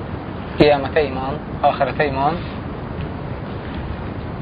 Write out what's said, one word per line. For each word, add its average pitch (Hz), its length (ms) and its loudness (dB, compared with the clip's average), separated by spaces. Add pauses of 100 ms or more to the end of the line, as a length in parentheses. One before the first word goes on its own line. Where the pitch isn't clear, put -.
(520)
Qiyamətə 147 560 6
iman, 131 320 -2 (200)
axirətə 143 500 4
iman. 143 280 2 (2000)